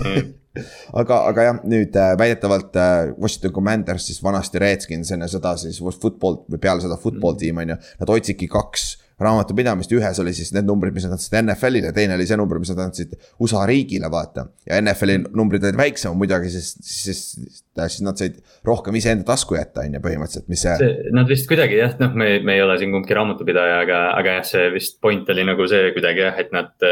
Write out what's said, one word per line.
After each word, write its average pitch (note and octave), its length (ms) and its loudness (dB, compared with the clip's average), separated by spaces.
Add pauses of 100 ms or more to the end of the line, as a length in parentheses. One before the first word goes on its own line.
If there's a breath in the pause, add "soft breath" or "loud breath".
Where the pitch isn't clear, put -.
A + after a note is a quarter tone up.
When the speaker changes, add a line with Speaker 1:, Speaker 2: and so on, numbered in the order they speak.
Speaker 1:
Mm. G2 340 -2
Speaker 2:
<laughs> - 60 -20 (540 loud breath)
Aga, A#2+ 220 2 (100)
aga A2+ 160 2
jah, A#2+ 220 4
nüüd, G#2+ 340 2
äh, F#2+ 180 4
väidetavalt, G2 600 0
äh, F2+ 320 2 (100)
Washington G2 340 -4
Commanders, G2 540 -2
siis E2+ 160 -10
vanasti F#2+ 400 -2
Redskins, F2 480 -2
enne E2+ 160 -4
seda F2 320 -4
siis E2 240 -10
football, F#2 640 -2
või D#2+ 160 -8
peale F#2 180 2
seda F2 160 -4
football G2 380 -2
Speaker 1:
Mm. C2+ 60 -8
Speaker 2:
tiim, E2 180 -2
on E2 100 -6
ju. E2 80 -4 (220 loud breath)
Nad F2+ 100 -6
otsidki G2+ 380 0
kaks - 380 -2 (360 soft breath)
raamatupidamist, G#2+ 720 0
ühes G#2+ 260 2
oli F2+ 160 0
siis E2+ 180 -8
need G2 140 0
numbrid, G2+ 280 2
mis F#2 120 -4
nad F2+ 80 -4
andsid - 240 -6
N A2 160 2
F - 140 -10
L-ile, A2 240 0
teine G2 220 2
oli F2+ 120 0
see G#2+ 100 2
number, G2+ 220 0
mis F2 120 -6
nad F2+ 180 -4
andsid F2 240 -10 (280 soft breath)
usa G#2+ 260 2
riigile, G#2+ 440 0
vaata. D#2 380 -6 (180)
Ja F#2+ 140 0
N G#2+ 100 2
F G2 160 -2
L-i G2 120 2 (120)
numbrid G2+ 320 2
olid G2+ 160 0
väiksemad A2 400 -2
muidugi, F#2 320 0
siis, F2 220 -8 (100)
siis, - 380 -8 (560)
siis - 260 -6
nad G2 160 -4
said F#2 220 -6 (240 soft breath)
rohkem A2+ 320 -2
iseenda A2 280 0
tasku - 300 0
jätta, D2 320 -4
on D2 80 -6
ju, C#2+ 80 -8
põhimõtteliselt, D#2 460 -6
mis E2+ 140 -4
see F2 160 2
Speaker 1:
See, - 340 0
nad B2+ 180 4
vist C3+ 160 0
kuidagi B2+ 320 4
jah, B2 200 2
noh, B2+ 140 2
me, G#2 280 2
me G2 160 2
ei G2 60 6
ole F#2+ 160 4
siin G2 120 -2
kumbki G2 240 0
raamatupidaja, F2 680 2
aga, F2 200 2 (180)
aga F#2 160 2
jah, F2+ 100 -2
see F2+ 280 2
vist - 280 -6
point G2+ 300 2
oli F#2 160 2
nagu F#2 220 2
see F#2+ 260 4
kuidagi F2 320 2
jah, F#2 120 0
et F2+ 140 -4
nad, F2 220 -4 (180)